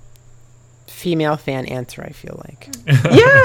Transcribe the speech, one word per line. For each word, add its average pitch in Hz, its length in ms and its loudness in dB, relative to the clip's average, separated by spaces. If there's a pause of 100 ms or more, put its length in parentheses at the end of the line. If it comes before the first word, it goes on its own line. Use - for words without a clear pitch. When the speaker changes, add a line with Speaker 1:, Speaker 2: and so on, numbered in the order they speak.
(880)
Speaker 1:
female 156 500 -4
fan 135 300 -8
answer, 123 360 -12
I - 80 -16
feel - 320 -18
like. - 260 -20 (180)
Speaker 2:
<laughs> - 0 - (240)
Yeah, 523 340 6